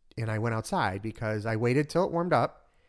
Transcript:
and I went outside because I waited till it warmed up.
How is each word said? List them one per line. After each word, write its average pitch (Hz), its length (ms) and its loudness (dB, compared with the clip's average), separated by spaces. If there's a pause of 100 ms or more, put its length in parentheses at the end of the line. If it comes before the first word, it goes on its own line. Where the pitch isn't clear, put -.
(160)
and 113 140 -4
I 110 80 0
went 113 160 0
outside 110 480 -2
because 107 420 -4
I 110 120 0
waited 127 340 2
till 175 140 2
it - 80 -2
warmed 170 200 0
up. - 360 0 (200)